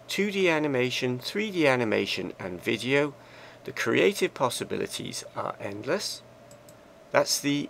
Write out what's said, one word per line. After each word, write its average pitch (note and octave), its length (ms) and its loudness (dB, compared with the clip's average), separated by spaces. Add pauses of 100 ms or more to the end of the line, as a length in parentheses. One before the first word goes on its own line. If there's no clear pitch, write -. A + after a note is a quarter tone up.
two G3+ 220 0
D G3 180 2
animation, C3 680 2
three G#3 320 -4
D F3 180 2
animation G#2 720 2
and F2+ 240 -8
video, C3 520 0 (480)
the - 80 -10
creative E3+ 640 2
possibilities - 880 -4 (120)
are - 240 -6
endless. A2 640 -6 (920)
That's - 280 4
the C#3+ 300 0